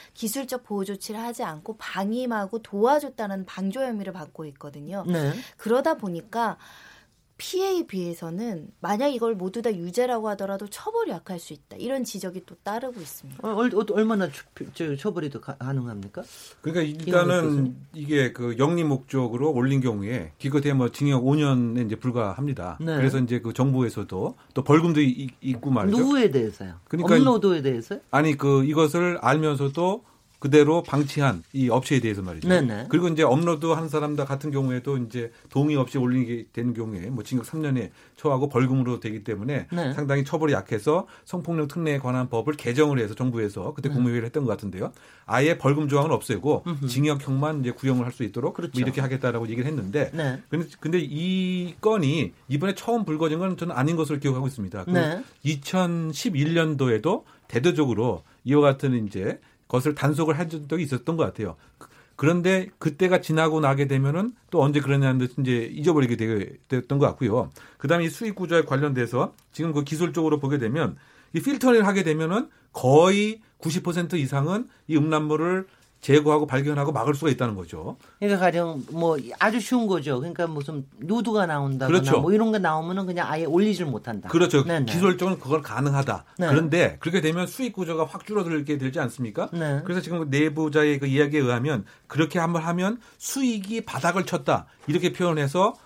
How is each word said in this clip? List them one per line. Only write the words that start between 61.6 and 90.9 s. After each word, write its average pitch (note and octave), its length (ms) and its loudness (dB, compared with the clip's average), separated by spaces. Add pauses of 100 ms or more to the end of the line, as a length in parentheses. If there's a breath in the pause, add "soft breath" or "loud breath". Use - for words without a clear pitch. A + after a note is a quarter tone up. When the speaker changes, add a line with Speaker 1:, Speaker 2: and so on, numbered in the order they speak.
Speaker 3:
그, - 100 -20 (280 soft breath)
그런데 F3+ 520 2 (100)
그때가 F3+ 420 2
지나고 D#3 400 2
나게 C#3 260 4
되면은 C#3+ 460 0 (180)
또 E3+ 120 4
언제 D3 180 4
그러냐는 C3+ 380 2
듯이 B2+ 200 0
이제 B2 340 0
잊어버리게 D3 440 2
되-, A2 400 -2 (120)
됐던 C3 300 -2
것 C#3 80 6
같고요. A2 440 0 (280 soft breath)
그다음에 E3 260 2
이 D#3+ 40 0
수익 G#3+ 260 -6
구조에 E3+ 280 2
관련돼서 C3+ 720 0 (200)
지금 D#3+ 200 -2
그 C#3+ 120 0
기술적으로 D#3 560 0
보게 C#3 180 0
되면 A#2+ 380 0 (360 soft breath)
이 E3 80 -2
필터링을 B3 460 4
하게 G3 160 2
되면은 D#3+ 460 0 (240 soft breath)
거의 F#3+ 680 6 (180 soft breath)
구십 E3+ 260 -4
퍼센트 F3 320 -2
이상은 D3 520 0 (200 soft breath)
이 D#3 80 2
음란물을 D#3 720 2 (340 soft breath)
제거하고 D3+ 460 6
발견하고 C#3+ 460 0
막을 C3 220 0
수가 C#3+ 160 0
있다는 A#2+ 240 0
거죠. F2+ 440 -10 (220 soft breath)
Speaker 2:
그러니까 G3+ 200 2
가령 E3 500 0
뭐 E3 280 0 (200)
아주 A3 220 2
쉬운 A#3+ 260 0
거죠. D3+ 320 0
그러니까 E3+ 280 -4
무슨 D3 400 -6 (120)
누드가 G#3 460 0
나온다거나 C#3 420 0
Speaker 3:
그렇죠. D3 360 4
Speaker 2:
뭐 E3+ 100 2
이런 G#3+ 200 4
거 G#3+ 60 2
나오면은 E3+ 460 -2
그냥 F3 260 -2
아예 D#3+ 140 -2
올리질 F3+ 400 2
못한다. A2 460 -6
Speaker 3:
그렇죠. E3 340 4
Speaker 2:
네네. D#3+ 220 0
Speaker 3:
기술적으로는 F3+ 560 2
그건 D3 180 0
가능하다. C3+ 640 -2 (140)
Speaker 2:
네. F3 100 0
Speaker 3:
그런데 D3+ 520 4
그렇게 E3 200 0
되면 E3+ 260 0
수익 A#3 280 -6
구조가 D#3+ 320 -2
확 F#3 200 -14
줄어들게 D#3+ 520 -2
되지 C3 200 -4
않습니까? B2+ 540 -4
Speaker 2:
네. D#3 320 -2
Speaker 3:
그래서 F3+ 160 -2
지금 D#3+ 300 -4
내부자의 D3+ 720 2